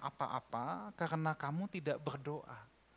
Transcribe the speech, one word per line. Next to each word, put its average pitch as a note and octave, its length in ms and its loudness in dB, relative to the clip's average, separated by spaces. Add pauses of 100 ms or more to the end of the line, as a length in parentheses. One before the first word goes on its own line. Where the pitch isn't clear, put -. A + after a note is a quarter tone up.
apa-apa C#3 880 0
karena D#3 400 2
kamu D3+ 340 0
tidak D3 300 0
berdoa." C#3+ 640 -4 (360)